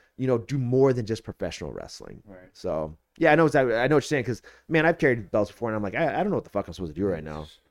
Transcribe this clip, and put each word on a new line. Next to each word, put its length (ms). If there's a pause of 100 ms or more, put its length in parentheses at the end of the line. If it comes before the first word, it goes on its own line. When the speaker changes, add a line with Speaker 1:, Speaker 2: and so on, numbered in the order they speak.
(180)
Speaker 1:
you 100
know, 120
do 180
more 360
than 120
just 180
professional 480
wrestling. 540
Speaker 2:
Right. 280
Speaker 1:
So 420 (240)
yeah, 120
I 40
know 100
exactly, 300
I 120
know 100
what 60
you're 60
saying 160
'cause, 160 (260)
man, 200
I've 100
carried 340
belts 200
before 180
and 60
I'm 80
like, 120
"I, 120 (120)
I 40
don't 80
know 40
what 80
the 60
fuck 180
I'm 60
supposed 220
to 40
do 60
right 180
now. 240 (240)